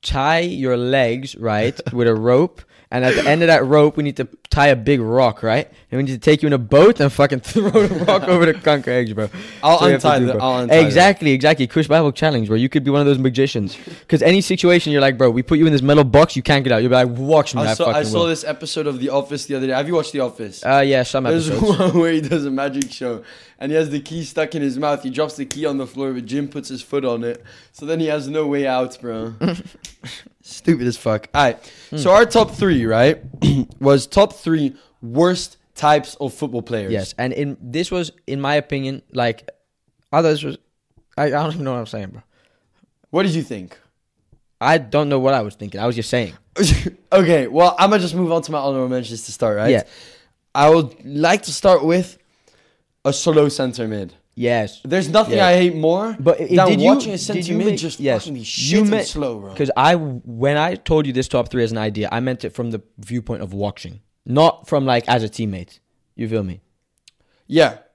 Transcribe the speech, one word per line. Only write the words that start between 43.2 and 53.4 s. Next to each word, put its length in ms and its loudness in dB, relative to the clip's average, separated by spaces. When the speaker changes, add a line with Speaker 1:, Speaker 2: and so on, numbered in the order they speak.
Speaker 2:
did 100 0
you 80 -4
think? 360 -12
Speaker 1:
I 180 2
don't 300 -2
know 100 0
what 160 2
I 80 -2
was 120 -8
thinking. 260 -14
I 60 -2
was 100 -2
just 140 -8
saying. 240 -4
Speaker 2:
<laughs> 160 2
Okay, 360 4
well, 320 4
I'ma 180 4
just 180 -2
move 180 -2
on 100 0
to 100 -10
my 60 -4
honorable 320 -4
mentions 340 -8
to 80 -14
start, 240 -2
right? 140 0
Speaker 1:
Yeah. 140 2
Speaker 2:
I 140 4
would 260 4
like 380 -2
to 100 -10
start 280 4
with 360 -2
a 120 0
slow 340 2